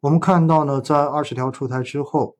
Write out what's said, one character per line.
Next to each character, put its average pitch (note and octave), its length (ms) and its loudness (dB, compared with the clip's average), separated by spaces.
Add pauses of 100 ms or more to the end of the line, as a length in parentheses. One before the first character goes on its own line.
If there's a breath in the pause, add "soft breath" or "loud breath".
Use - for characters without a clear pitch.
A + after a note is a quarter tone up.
我 C#3+ 100 0
们 E3 80 4
看 F3 260 4
到 D#3 200 4
呢， C#3 160 -2
在 D3 160 0
二 C#3+ 260 0
十 C#3+ 100 -8
条 B2+ 160 -4
出 C3 200 -8
台 B2+ 120 -4
之 C#3+ 220 -6
后 C3+ 380 -4